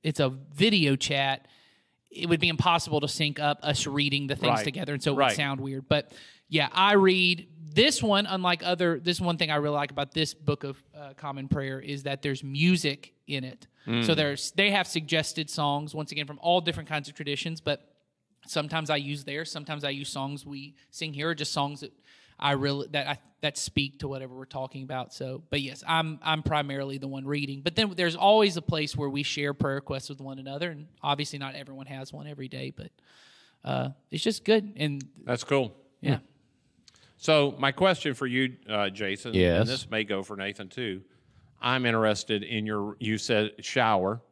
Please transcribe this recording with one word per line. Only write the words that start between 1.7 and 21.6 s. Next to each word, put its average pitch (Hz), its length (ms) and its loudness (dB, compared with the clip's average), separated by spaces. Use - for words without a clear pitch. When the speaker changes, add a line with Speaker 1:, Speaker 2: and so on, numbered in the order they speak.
Speaker 1:
It - 180 -6
would 170 100 4
be 175 100 2
impossible 160 520 2
to 143 80 -2
sync 147 320 -2
up 147 220 2
us 147 260 0
reading 143 400 0
the 135 80 -2
things 113 220 2
Speaker 2:
Right. 107 60 0
Speaker 1:
together, 147 300 -4
and 135 80 -6
so 147 100 2
it - 40 2
would 139 40 2
Speaker 2:
Right. 127 160 6
Speaker 1:
sound 139 240 -2
weird. 135 280 -8
But, 147 240 0
yeah, 151 240 2
I 196 200 6
read 185 560 6
this 254 280 6
one, 208 240 4
unlike 180 360 0
other, 175 380 2
this 175 200 -2
one 175 160 2
thing 156 140 0
I 151 60 2
really 147 180 0
like 143 160 -2
about 143 220 -6
this 156 200 0
book 147 300 -2
of, 139 180 -10
uh, 139 180 -18
Common 139 340 -10
Prayer 135 320 -2
is 143 240 -8
that 139 180 -4
there's 139 220 -4
music 147 680 2
in 139 160 -4
it. - 240 -14
So - 40 -6
Speaker 2:
Mm. 117 260 2
Speaker 1:
there's, 143 360 -2
they 202 180 4
have 196 160 2
suggested 156 640 -2
songs, 147 440 -2
once 151 180 -6
again, 147 140 -6
from 143 140 -14
all 175 200 4
different 160 280 -4
kinds 147 200 -4
of 147 60 -18
traditions, 156 460 -6
but - 320 -4
sometimes 156 440 -2
I 151 60 4
use 143 280 -4
theirs, 147 260 -8
sometimes 147 320 -8
I 143 80 -2
use 139 180 -6
songs 139 380 -6
we 139 280 -14
sing 156 240 -8
here, 151 160 -2
or 160 40 -2
just 151 180 -6
songs 143 280 -2